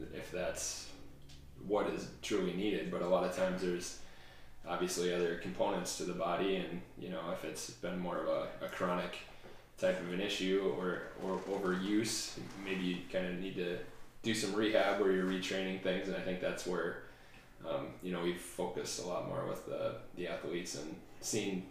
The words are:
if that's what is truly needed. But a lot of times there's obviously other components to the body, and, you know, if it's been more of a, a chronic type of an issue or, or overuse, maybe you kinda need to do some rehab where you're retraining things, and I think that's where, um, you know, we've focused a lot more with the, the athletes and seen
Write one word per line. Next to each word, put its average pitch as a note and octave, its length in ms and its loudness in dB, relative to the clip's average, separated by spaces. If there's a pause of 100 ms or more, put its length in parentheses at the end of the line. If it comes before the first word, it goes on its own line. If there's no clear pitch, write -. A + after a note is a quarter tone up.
(160)
if - 160 -6
that's - 560 -2 (800)
what G2+ 200 4
is F2+ 200 -2 (160)
truly F#2 300 2
needed. F#2 360 2
But F#2 140 0
a F2 40 2
lot F2+ 180 6
of F2+ 100 0
times F#2 260 2
there's F2 380 0 (680)
obviously F2 480 2
other F2 260 4
components F#2+ 580 0
to E2 80 -2
the F2 80 -2
body, F#2+ 440 2
and, F2 240 -4 (160)
you - 120 -8
know, E2 240 -4
if - 100 -4
it's - 280 -6
been F2+ 280 -4
more F2 200 0
of D#2+ 80 0
a, D#2+ 200 2 (180)
a - 40 -4
chronic F2+ 480 0 (600)
type F#2 220 4
of F2 140 -2
an F#2+ 80 2
issue F#2+ 560 4
or, F2+ 300 0 (140)
or F#2 180 0
overuse, G2 1000 2 (260)
maybe F#2+ 220 0
you F2+ 120 2 (120)
kinda F2+ 240 0
need F2+ 220 -4
to F2+ 240 0 (440)
do A2+ 100 4
some G#2 220 2
rehab G#2 460 6
where F#2+ 100 8
you're F#2 140 4
retraining F#2+ 560 0
things, F#2 260 2
and F2+ 80 0
I E2+ 60 -2
think F2+ 180 0
that's E2+ 260 0
where, F2 380 0 (640)
um, - 200 -2 (140)
you F2+ 120 -2
know, E2+ 80 0
we've F2 180 2
focused - 640 -4
a F2 40 -4
lot F2 200 0
more - 180 -2
with - 200 -4
the, D#2 300 -2 (200)
the F2 140 -4
athletes D#2 460 -2
and - 200 -6 (240)
seen G2 520 0